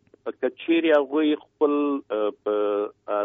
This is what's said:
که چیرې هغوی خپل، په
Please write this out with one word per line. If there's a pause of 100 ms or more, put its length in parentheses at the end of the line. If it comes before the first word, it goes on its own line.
(300)
که
چیرې (100)
هغوی
خپل، (720)
په